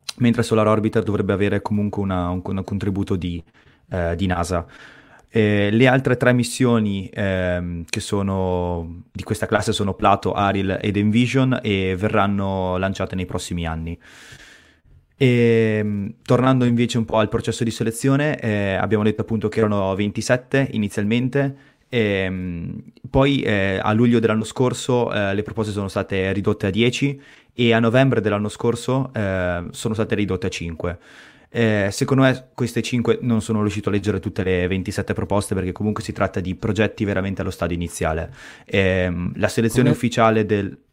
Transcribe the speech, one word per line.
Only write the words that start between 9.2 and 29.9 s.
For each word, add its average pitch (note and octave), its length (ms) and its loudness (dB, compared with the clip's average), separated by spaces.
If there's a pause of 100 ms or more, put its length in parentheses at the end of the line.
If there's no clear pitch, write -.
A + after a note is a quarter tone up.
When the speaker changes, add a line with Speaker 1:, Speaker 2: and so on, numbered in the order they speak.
Speaker 1:
questa A2 220 -4
classe G#2+ 280 0
sono G2 200 -2
Plato, G2 380 2
Ariel G2 500 0
ed G#2 140 -2
Envision A#2+ 680 2
e F#2+ 360 0
verranno G2 800 0
lanciate F#2+ 380 -4
nei F#2 100 -4
prossimi F2 420 -6
anni. E2 300 -6 (1200)
Ehm, A2+ 1080 2
tornando B2 400 4
invece A#2+ 340 2
un A2+ 80 0
po' A2 120 -2
al G#2+ 100 4
processo A2+ 360 -2
di A2+ 80 -2
selezione, C3+ 680 0
eh, G#2 340 0
abbiamo G#2 300 2
detto G#2+ 180 2
appunto G#2+ 280 -2
che A2 100 -4
erano G2+ 360 2
ventisette B2 760 0
inizialmente, A#2+ 840 -2 (340)
ehm, F#2 920 -2 (260)
poi, C#3 320 2
eh, G2 400 0
a G#2+ 120 0
luglio A#2+ 260 4
dell'anno A2 240 2
scorso, B2 680 -2
eh, G2 240 -2
le G#2 80 -2
proposte G#2+ 300 -6
sono G2+ 140 -4
state F#2+ 440 -2
ridotte G2+ 360 0
a - 20 0
dieci B2 500 0 (340)
e A#2 200 2
a A2+ 60 6
novembre B2 420 4
dell'anno G#2 280 0
scorso, B2+ 640 -2
eh, F#2 580 -2
sono A2 220 -4